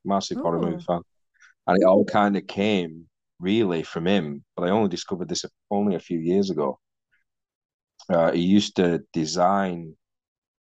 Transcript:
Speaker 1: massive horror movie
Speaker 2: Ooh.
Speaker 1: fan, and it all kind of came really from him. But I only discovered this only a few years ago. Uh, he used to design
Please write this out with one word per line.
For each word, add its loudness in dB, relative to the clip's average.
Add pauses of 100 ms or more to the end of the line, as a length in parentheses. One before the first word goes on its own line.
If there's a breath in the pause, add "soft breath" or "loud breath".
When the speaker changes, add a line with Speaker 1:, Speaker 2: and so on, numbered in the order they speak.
Speaker 1:
massive -2
horror -2
movie -2
Speaker 2:
Ooh. -16
Speaker 1:
fan, -2 (680 soft breath)
and 4
it 6
all 6
kind 2
of -8
came -2 (320)
really 0
from -6
him. 0 (120)
But -2
I 2
only 2
discovered -8
this -6 (260)
only 0
a -4
few -6
years 0
ago. -4 (1300)
Uh, 2
he 0
used 2
to 2 (100)
design -2 (680)